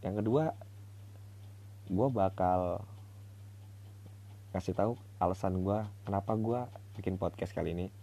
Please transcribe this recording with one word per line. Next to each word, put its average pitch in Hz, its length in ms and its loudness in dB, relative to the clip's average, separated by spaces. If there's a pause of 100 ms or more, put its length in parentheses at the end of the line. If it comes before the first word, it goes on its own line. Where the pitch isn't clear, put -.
Yang 95 160 0
kedua, 135 320 4 (1400)
gue 101 160 6
bakal 92 800 4 (1700)
kasih 92 160 0
tahu 104 240 4 (240)
alasan 92 400 4
gue 101 240 4 (240)
kenapa 101 320 2
gue 113 200 4 (360)
bikin 95 240 0
podcast 92 320 0
kali 85 240 0
ini. 90 120 0 (160)